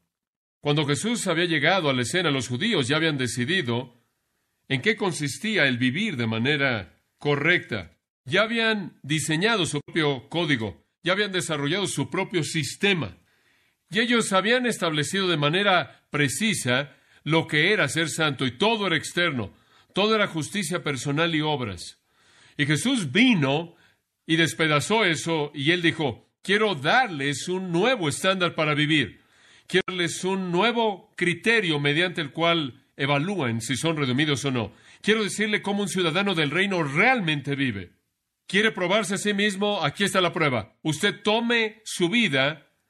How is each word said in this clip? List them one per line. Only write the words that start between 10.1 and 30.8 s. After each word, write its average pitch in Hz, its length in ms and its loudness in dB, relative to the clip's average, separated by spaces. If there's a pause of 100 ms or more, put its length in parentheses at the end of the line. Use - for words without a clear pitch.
código, 143 580 -2 (160)
ya 165 100 0
habían 202 200 0
desarrollado 170 560 -2
su 135 200 -4
propio 180 360 -4
sistema. 165 760 -2 (720)
Y 170 80 -2
ellos 233 340 2
habían 220 320 2
establecido 185 640 -2
de 170 80 0
manera 165 720 0
precisa 143 880 0 (280)
lo 156 220 2
que 160 260 2
era 175 160 2
ser 156 200 -2
santo, 143 380 0
y 120 60 -2
todo 208 340 0
era 165 100 0
externo, 147 560 -2 (400)
todo 208 220 2
era 208 140 2
justicia 156 540 -4
personal 147 520 -2
y 151 60 0
obras. 127 600 -6 (560)
Y 143 100 0
Jesús 156 440 0
vino 165 640 4 (520)
y 165 100 0
despedazó 160 680 2
eso, 160 500 -2
y 147 180 2
él 175 100 0
dijo, 156 480 -2 (120)
"Quiero 202 320 2
darles 151 760 0
un 185 240 -4
nuevo 190 360 2
estándar 185 460 0
para 151 200 0
vivir. 147 460 0 (460)
Quiero 180 200 0
darles 180 380 -4
un 190 260 -2
nuevo 214 640 0